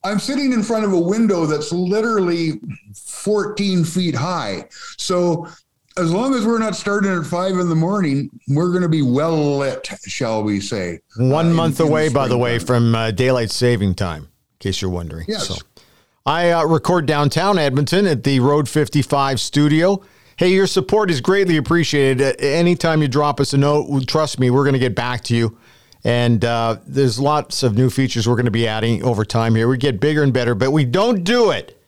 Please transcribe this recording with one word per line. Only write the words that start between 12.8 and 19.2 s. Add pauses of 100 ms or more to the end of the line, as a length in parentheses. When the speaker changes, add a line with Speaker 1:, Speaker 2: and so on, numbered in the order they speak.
Speaker 2:
from,
uh,
daylight
saving
time,
in (300)
case
you're
wondering.
Speaker 1:
Yes.
Speaker 2:
So, (720)
I,
uh,
record
downtown
Edmonton
at
the
Road
fifty-five